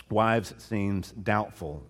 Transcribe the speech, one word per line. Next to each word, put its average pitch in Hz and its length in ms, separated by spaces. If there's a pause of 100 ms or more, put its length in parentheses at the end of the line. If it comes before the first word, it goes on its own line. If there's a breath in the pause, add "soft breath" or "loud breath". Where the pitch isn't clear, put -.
wives 110 480
seems 98 540
doubtful 92 800